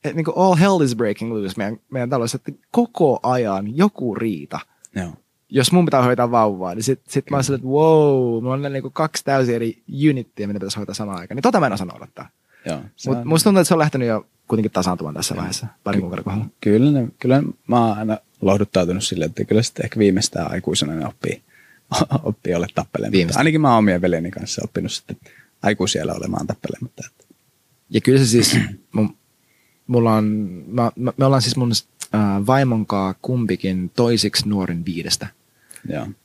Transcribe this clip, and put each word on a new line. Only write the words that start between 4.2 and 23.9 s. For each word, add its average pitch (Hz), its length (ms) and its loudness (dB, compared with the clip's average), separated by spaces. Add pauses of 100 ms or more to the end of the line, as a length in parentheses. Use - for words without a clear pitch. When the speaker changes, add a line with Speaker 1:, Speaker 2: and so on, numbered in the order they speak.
Speaker 2:
Joo. 87 180 -6 (360)
Speaker 1:
Jos 123 220 0
mun 180 140 6
pitää 139 180 4
hoitaa 123 280 2
vauvaa, 98 440 0
niin 110 80 -6
sit, 131 240 -2
sit - 220 -4
mä 143 80 -2
oon - 20 0
Speaker 2:
Kyllä. 131 40 0
Speaker 1:
silleen, 135 160 -2
että 123 80 -10
wow, 139 760 4
mulla 127 100 -2
on 139 80 -4
ne 143 80 -6
niinku 135 200 -8
kaksi - 340 -4
täysin 131 320 2
eri 117 280 -6 (260)
unittia, 117 380 -4
mitä 101 120 -4
pitäisi 95 180 -8
hoitaa 101 180 -10
samaan 101 240 -8
aikaan. 90 160 -12
Niin 139 80 -2
tota 233 160 4
mä 151 80 4
en 117 60 0
osannut 95 240 -6
odottaa. - 320 -20 (360)
Speaker 2:
Joo, 78 140 -6 (160)
se - 140 -8
Speaker 1:
Mut 123 100 0
Speaker 2:
on 120 80 -8
Speaker 1:
musta 160 160 2
tuntuu, 202 180 6
että 160 60 2
se 185 60 4
on 165 60 4
lähtenyt 139 280 0
jo 110 200 -4 (200)
kuitenkin 110 240 0
tasaantumaan 85 440 -4
tässä 85 200 -6
Speaker 2:
Joo. - 20 -6
Speaker 1:
vaiheessa, - 300 -8 (160)
parin 101 140 -2
Speaker 2:
Ky-, 98 40 0
Speaker 1:
kuukauden 90 220 -8
kohdalla. 101 220 -4 (160)
Speaker 2:
kyllä 113 300 4
ne, 131 160 0 (120)
kyllä 131 240 4 (240)
mä 120 200 2
oon 104 100 -2
aina 110 200 -4 (240)
lohduttautunut 95 640 2
silleen, 85 260 -4
että - 160 -6
kyllä 107 180 4
sitten - 220 -6
ehkä - 140 -8
viimeistään 98 520 2
aikuisena 82 440 -4
ne 76 120 -4
oppii, - 340 -8 (420)
<laughs> - 400 -2
oppii 90 320 -4
ole 87 200 -2
tappelemaan. - 360 -4
Speaker 1:
Viimeistään. 95 280 2
Speaker 2:
Ainakin 156 220 2
mä 147 80 4
oon 117 80 6
omien 98 240 4